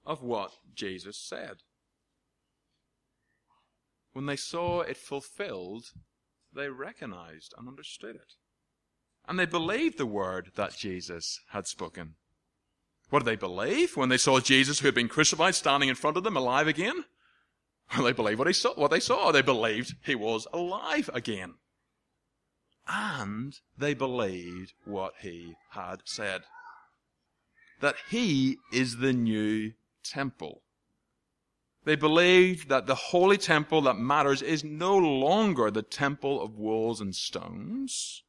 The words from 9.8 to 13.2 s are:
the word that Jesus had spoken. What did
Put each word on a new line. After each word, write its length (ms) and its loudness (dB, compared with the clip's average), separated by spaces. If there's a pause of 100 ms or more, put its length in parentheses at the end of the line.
the 80 0
word 500 -4
that 200 -4
Jesus 760 -8
had 180 -8
spoken. 480 -12 (920)
What 100 4
did 60 0